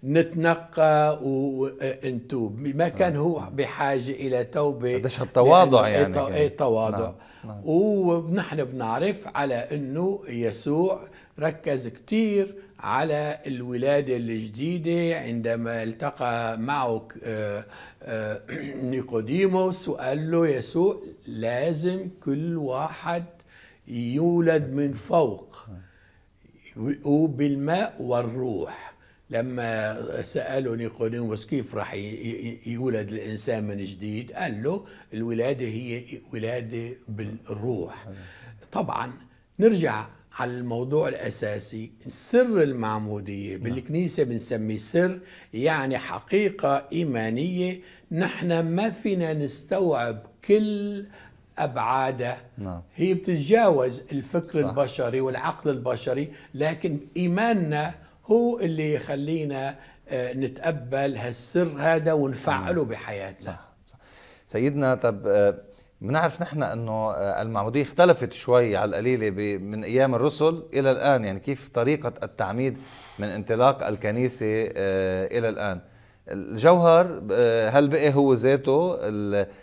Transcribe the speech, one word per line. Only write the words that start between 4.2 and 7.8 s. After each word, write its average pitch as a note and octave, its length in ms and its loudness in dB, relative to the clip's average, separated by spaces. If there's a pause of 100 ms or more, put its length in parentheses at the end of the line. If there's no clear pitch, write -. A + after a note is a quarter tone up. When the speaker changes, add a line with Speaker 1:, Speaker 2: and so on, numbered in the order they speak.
Speaker 1:
توبة. B2 500 -2
Speaker 2:
قديش B2+ 280 -2
هالتواضع C3 680 8
Speaker 1:
لأنه G#2 60 2
Speaker 2:
يعني C#3+ 240 4
Speaker 1:
إيه، C#3 80 2
Speaker 2:
كان. F#2+ 80 -4
Speaker 1:
إيه، D3 240 2
تواضع. A2 420 2
Speaker 2:
نعم. F#2 160 -4 (300)
نعم. G#2+ 200 -14
Speaker 1:
ونحن E3+ 960 2